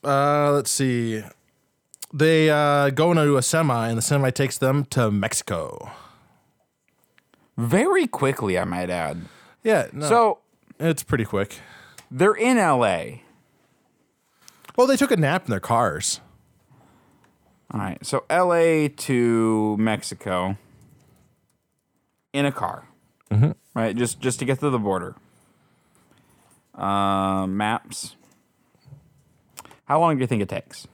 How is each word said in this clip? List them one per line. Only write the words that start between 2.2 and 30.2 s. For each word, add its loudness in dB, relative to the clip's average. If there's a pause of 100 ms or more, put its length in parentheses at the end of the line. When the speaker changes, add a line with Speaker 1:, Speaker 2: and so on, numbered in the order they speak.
Speaker 1:
uh, 2
go 2
into 4
a 0
semi, 0
and -2
the -2
semi 0
takes -4
them 0
to 0
Mexico. -4 (1700)
Speaker 2:
Very 2
quickly, -2
I 0
might -6
add. -4 (400)
Speaker 1:
Yeah, 0
no. -6
Speaker 2:
So 2 (400)
Speaker 1:
It's -2
pretty -2
quick. -4 (520)
Speaker 2:
they're 2
in 2
L 4
A. -4 (1500)
Speaker 1:
Well, 4
they 4
took 0
a 2
nap 0
in -6
their 0
cars. -2 (1500)
Speaker 2:
All -6
right, -10
so -4
L 2
A 4
to 0
Mexico -2 (1800)
in 0
a 0
car, -8 (440)
Speaker 1:
Mm-hmm. 4 (240)
Speaker 2:
right? -2
Just, -4
just -2
to -6
get -2
to 0
the 0
border. -4 (1600)
Uh, 0
maps. -4 (1700)
How 0
long 2
do -2